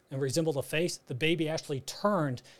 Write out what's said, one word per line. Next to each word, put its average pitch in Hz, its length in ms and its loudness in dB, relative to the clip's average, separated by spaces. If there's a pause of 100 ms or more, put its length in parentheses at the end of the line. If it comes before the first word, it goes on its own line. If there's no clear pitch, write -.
(100)
and 135 100 -4
resembled 143 360 2
a 127 60 -2
face, 160 360 -2 (100)
the 139 80 -6
baby 156 320 2
actually 156 320 -4
turned 156 600 0 (180)